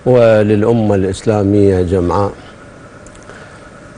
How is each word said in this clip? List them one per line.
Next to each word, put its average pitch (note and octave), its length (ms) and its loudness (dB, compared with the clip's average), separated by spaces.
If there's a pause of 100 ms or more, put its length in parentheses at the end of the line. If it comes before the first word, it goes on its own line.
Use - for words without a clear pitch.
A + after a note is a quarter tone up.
وللأمة A2 920 2
الإسلامية G2 840 0
جمعاء. F2+ 500 -2 (1700)